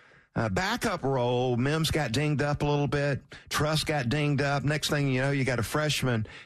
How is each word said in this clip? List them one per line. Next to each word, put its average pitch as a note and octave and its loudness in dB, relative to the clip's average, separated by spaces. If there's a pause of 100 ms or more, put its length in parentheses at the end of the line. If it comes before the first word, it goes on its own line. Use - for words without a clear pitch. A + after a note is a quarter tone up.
(360)
a A2+ 0
backup F#3+ -2
role. B2 2
Mims D#3 0
got C#3+ -2
dinged D3 0
up D3 0
a D3 0
little C#3+ 2
bit. C#3+ 0 (280)
Truss D3+ 0
got C#3+ -2
dinged D3 2
up. C#3+ 0
Next D3 0
thing C#3+ 0
you B2+ 2
know, C#3 2
you C#3 0
got A#2+ 0
a G#2+ 0
freshman C3 0 (180)